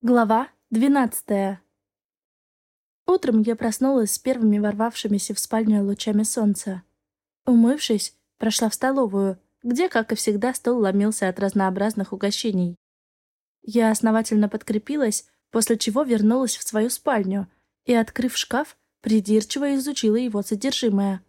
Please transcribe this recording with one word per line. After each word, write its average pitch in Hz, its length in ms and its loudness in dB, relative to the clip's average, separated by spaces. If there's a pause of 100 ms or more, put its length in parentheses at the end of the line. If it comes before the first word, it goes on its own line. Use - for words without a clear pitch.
Глава 233 460 2 (200)
двенадцатая. 220 880 0 (1500)
Утром 262 340 2
я 226 140 0
проснулась 233 560 0
с - 80 -4
первыми 220 400 2
ворвавшимися 208 760 -2
в 196 60 -6
спальню 214 440 0
лучами 202 380 0
солнца. 208 640 -2 (640)
Умывшись, 240 680 2 (220)
прошла 220 320 0
в - 60 -10
столовую, 202 640 0 (240)
где, 254 260 0
как 220 220 -2
и 233 40 -2
всегда, 214 380 -2
стол 240 280 -2
ломился 202 460 0
от 185 120 -4
разнообразных 196 760 -2
угощений. 190 600 -2 (880)
Я 226 260 2
основательно 220 600 2
подкрепилась, 220 760 -4 (220)
после 226 300 0
чего 226 240 0
вернулась 233 540 2
в - 100 -10
свою 220 240 -2
спальню 196 600 -2 (340)
и, 247 100 4
открыв 233 420 -2
шкаф, - 400 -4 (240)
придирчиво 220 760 0
изучила 262 420 0
его 220 260 -2
содержимое. 202 840 -2